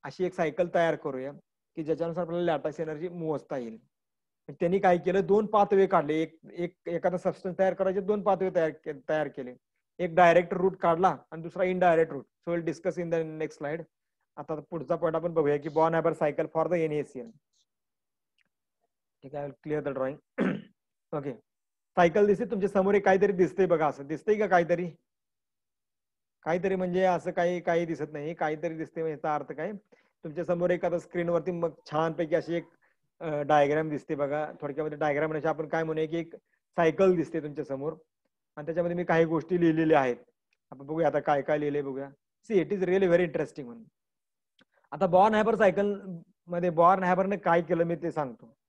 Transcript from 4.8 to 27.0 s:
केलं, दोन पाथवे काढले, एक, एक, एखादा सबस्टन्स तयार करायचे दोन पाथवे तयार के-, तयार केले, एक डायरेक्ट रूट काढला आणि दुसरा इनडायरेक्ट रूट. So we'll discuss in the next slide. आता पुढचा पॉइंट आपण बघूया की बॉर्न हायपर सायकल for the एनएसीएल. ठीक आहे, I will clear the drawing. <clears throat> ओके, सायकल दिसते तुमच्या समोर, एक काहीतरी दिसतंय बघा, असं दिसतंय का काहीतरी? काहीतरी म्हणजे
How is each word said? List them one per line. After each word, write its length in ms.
केलं, 280
दोन 200
पाथवे 420
काढले, 260
एक, 240
एक, 240
एखादा 300
सबस्टन्स 420
तयार 140
करायचे 280
दोन 200
पाथवे 340
तयार 140
के-, 400
तयार 180
केले, 280
एक 160
डायरेक्ट 380
रूट 220
काढला 420
आणि 100
दुसरा 220
इनडायरेक्ट 480
रूट. 140
So 60
we'll 180
discuss 320
in 80
the 120
next 240
slide. 220
आता 200
पुढचा 400
पॉइंट 200
आपण 180
बघूया 240
की 120
बॉर्न 240
हायपर 200
सायकल 320
for 200
the 100
एनएसीएल. 540
ठीक 120
आहे, 120
I 40
will 160
clear 200
the 120
drawing. 180
<clears throat> 800
ओके, 160
सायकल 300
दिसते 200
तुमच्या 240
समोर, 240
एक 120
काहीतरी 260
दिसतंय 340
बघा, 220
असं 200
दिसतंय 280
का 120
काहीतरी? 400
काहीतरी 320
म्हणजे 280